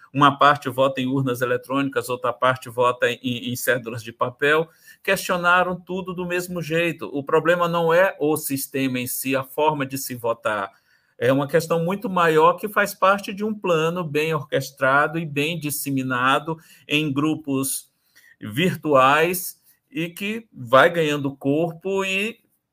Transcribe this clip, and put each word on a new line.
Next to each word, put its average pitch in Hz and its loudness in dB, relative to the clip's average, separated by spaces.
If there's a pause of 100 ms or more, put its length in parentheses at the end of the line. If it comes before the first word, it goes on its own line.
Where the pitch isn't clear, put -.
(140)
uma 139 4
parte 143 4
vota 135 0
em 127 -2
urnas 131 -2
eletrônicas, 123 -2
outra 123 -4
parte 127 0
vota 123 0
em, 120 -6
em 123 -6
cédulas 117 -4
de 113 -14
papel, 147 0 (360)
questionaram 180 0
tudo 180 -8
do 180 -6
mesmo 180 -4
jeito. 160 -2
O 143 -4
problema 160 2
não 165 0
é 185 4
o 151 0
sistema 135 -4
em 123 -4
si, 131 -4
a 131 -2
forma 151 0
de 135 -8
se 127 -8
votar. 113 -4 (460)
É 123 2
uma 139 0
questão 165 0
muito 196 -4
maior 170 4
que 208 -6
faz 202 0
parte 196 2
de 196 -6
um 220 -2
plano 175 0
bem 156 -2
orquestrado 143 0
e 170 -4
bem 147 -2
disseminado 139 -2 (300)
em 151 0
grupos 139 -2 (480)
virtuais 147 2 (300)
e 165 -4
que 202 -8
vai 131 4
ganhando 147 -2
corpo 170 -2
e 196 -4 (340)